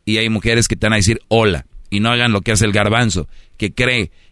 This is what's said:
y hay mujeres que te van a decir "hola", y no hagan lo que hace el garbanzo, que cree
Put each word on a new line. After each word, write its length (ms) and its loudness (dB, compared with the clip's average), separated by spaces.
y 120 0
hay 120 -2
mujeres 380 0
que 80 -4
te 120 -2
van 60 2
a 40 2
decir 300 0
"hola", 380 2
y 100 -2
no 100 0
hagan 220 0
lo 100 0
que 100 -2
hace 140 2
el 60 0
garbanzo, 560 0
que 160 -4
cree 380 -2